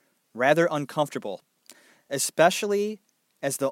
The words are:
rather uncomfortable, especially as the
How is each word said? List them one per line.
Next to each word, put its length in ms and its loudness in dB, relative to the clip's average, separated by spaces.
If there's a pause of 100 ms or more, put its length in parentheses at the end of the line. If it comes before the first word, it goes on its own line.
(340)
rather 380 4
uncomfortable, 720 -4 (680)
especially 880 0 (420)
as 160 -4
the 140 -4